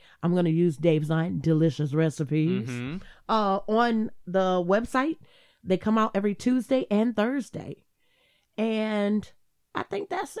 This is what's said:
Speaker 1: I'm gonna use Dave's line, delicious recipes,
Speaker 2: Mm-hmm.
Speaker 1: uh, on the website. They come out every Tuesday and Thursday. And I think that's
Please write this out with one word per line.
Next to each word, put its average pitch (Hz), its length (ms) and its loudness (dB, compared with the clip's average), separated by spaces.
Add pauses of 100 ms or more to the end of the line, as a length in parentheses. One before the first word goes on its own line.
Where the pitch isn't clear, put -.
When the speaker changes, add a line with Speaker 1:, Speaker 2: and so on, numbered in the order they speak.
(220)
Speaker 1:
I'm 175 140 2
gonna 175 140 4
use 165 280 2
Dave's 156 320 2
line, 165 300 0
delicious 156 540 2
recipes, 156 760 0
Speaker 2:
Mm-hmm. 127 280 -6 (300)
Speaker 1:
uh, 202 400 0
on 226 440 2 (160)
the 185 360 2
website. 240 540 0 (460)
They 185 140 0
come 214 200 0
out 220 160 2
every 202 220 0
Tuesday 254 560 0
and 220 240 2
Thursday. 220 680 -4 (760)
And 214 720 -2 (440)
I - 100 -4
think 403 260 -8
that's 370 300 -8